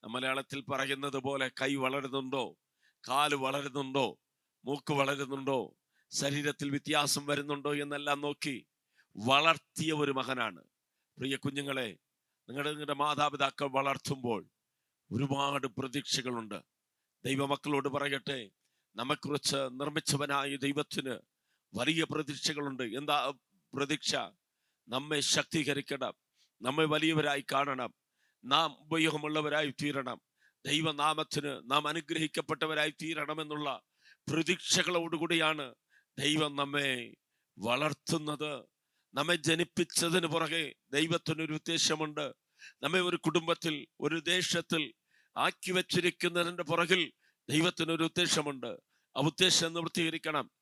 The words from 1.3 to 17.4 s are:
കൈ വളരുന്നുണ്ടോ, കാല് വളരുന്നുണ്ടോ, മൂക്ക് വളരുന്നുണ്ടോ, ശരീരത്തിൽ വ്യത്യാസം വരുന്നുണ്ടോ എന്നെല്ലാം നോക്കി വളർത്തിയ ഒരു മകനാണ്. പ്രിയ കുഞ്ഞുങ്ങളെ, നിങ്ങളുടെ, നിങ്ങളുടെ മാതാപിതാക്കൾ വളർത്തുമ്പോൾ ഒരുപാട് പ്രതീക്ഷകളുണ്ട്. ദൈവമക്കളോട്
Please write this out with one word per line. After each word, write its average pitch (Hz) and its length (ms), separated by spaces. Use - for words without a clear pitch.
കൈ 139 140
വളരുന്നുണ്ടോ, 131 800
കാല് 143 280
വളരുന്നുണ്ടോ, 135 840
മൂക്ക് 143 280
വളരുന്നുണ്ടോ, 135 840
ശരീരത്തിൽ 143 600
വ്യത്യാസം 143 560
വരുന്നുണ്ടോ 143 500
എന്നെല്ലാം 143 460
നോക്കി 143 460
വളർത്തിയ 156 760
ഒരു 147 180
മകനാണ്. 123 520
പ്രിയ 135 180
കുഞ്ഞുങ്ങളെ, 135 640
നിങ്ങളുടെ, 143 220
നിങ്ങളുടെ 147 240
മാതാപിതാക്കൾ 143 760
വളർത്തുമ്പോൾ 135 800
ഒരുപാട് 139 560
പ്രതീക്ഷകളുണ്ട്. 123 960
ദൈവമക്കളോട് 139 640